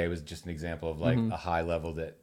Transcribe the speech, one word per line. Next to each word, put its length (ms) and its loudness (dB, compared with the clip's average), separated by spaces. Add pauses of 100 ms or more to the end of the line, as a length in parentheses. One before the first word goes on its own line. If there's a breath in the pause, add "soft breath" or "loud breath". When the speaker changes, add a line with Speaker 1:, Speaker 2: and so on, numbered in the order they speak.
Speaker 1:
A 40 2
was 140 -2
just 220 -10
an 60 -6
example 400 -4
of, 100 -4
like, 180 6
Speaker 2:
Mm-hmm. 140 2
Speaker 1:
a 40 -2
high 260 0
level 320 0
that 280 -6